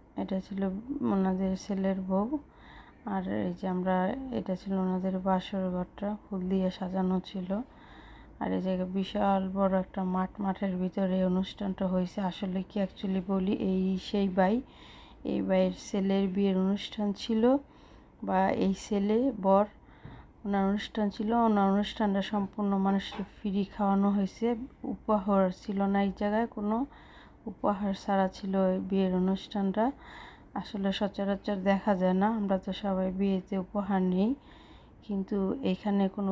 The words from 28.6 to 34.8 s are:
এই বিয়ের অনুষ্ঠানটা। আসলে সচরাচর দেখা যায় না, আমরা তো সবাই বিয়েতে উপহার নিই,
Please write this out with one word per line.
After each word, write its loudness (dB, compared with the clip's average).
এই 0
বিয়ের 2
অনুষ্ঠানটা। 0
আসলে -4
সচরাচর -2
দেখা 2
যায় 4
না, 4
আমরা 0
তো -6
সবাই 0
বিয়েতে 0
উপহার 0
নিই, 2